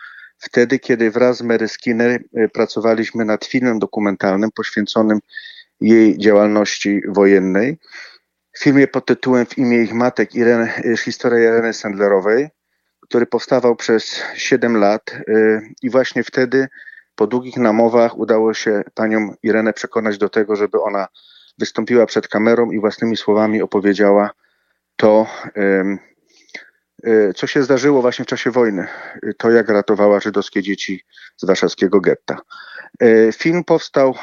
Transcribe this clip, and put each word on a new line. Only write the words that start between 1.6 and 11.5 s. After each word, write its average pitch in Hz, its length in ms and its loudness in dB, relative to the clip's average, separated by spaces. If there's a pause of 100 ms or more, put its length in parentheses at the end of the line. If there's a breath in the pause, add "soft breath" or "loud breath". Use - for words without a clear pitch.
Skinner, 120 560 -2 (100)
e, 110 160 0
pracowaliśmy 113 760 -2
nad 107 200 -4
filmem 123 340 -2
dokumentalnym 101 720 -2
poświęconym 107 680 -2 (640 loud breath)
jej 110 360 6
działalności 104 920 2
wojennej. 98 720 2 (720 loud breath)
W - 80 -16
filmie 139 280 4
pod - 180 -4
tytułem 123 400 0
W - 120 -14
imię 120 240 2
ich 107 120 -2
matek 120 420 -2
Irene, 117 400 0
e, 113 220 -4
historia 117 520 0
Ireny 113 240 0